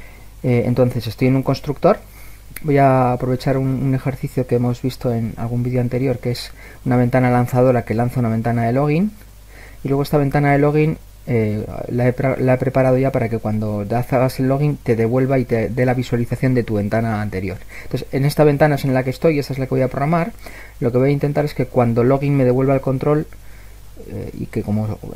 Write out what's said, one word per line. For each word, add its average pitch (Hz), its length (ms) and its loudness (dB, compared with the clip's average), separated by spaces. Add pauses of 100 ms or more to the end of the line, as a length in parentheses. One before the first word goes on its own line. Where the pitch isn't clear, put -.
(440)
Eh, 123 220 2
entonces, 123 420 0
estoy 127 200 0
en 131 80 4
un 135 60 2
constructor. 143 560 0 (640)
Voy 143 160 2
a 131 340 4
aprovechar 127 460 0
un, 135 80 0
un 131 280 0
ejercicio 131 520 -4
que - 80 0
hemos 120 260 0
visto 127 320 -2
en 113 240 -2
algún 120 280 -2
vídeo 123 160 0
anterior, 123 400 0
que 123 100 -2
es - 220 -8 (340)
una 127 100 2
ventana 123 320 2
lanzadora 123 560 2
que 110 100 -4
lanza 120 260 0
una 117 100 0
ventana 117 340 0
de 117 80 0
login. 151 400 0 (680)
Y 139 60 -6
luego 139 140 0
esta 151 140 0
ventana 143 360 2
de 143 60 4
login, 151 380 2 (300)
eh, 107 360 0 (260)
la 120 200 0
he 120 60 2
pre-, - 280 -2
la 127 120 4
he - 20 4
preparado 127 400 2
ya 135 160 2
para 120 160 0
que 113 80 -2
cuando 107 480 -2
te 104 100 -4
hagas 123 460 0
el 131 80 2
login 143 300 0
te 117 180 0
devuelva 127 420 2
y 123 60 0
te 113 240 0
dé 127 160 0
la 127 80 2
visualización 123 600 0
de 120 80 2
tu 110 140 -2
ventana 107 440 0
anterior. 95 380 -6 (240)
Entonces, - 300 -6
en 135 120 0
esta 147 200 2
ventana 147 320 4
es - 100 -4
en 131 80 2
la 131 100 2
que 131 60 -2
estoy, 156 280 0
esa 139 140 -6
es 131 60 -4
la 131 80 -2
que 131 80 -4
voy 131 80 2
a 127 60 2
programar. 156 440 0 (480)
Lo - 100 0
que 127 60 -2
voy 131 140 4
a - 20 2
intentar 143 320 0
es 147 80 -4
que 127 140 -2
cuando 120 360 2
login 139 320 2
me 139 100 4
devuelva 131 300 2
el 135 60 2
control, 139 460 0 (840)
eh, - 300 -10
y - 80 -6
que - 160 -6
como 107 360 -2 (180)